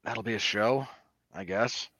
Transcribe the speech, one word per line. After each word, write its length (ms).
that'll 180
be 120
a 40
show, 480
I 100
guess. 440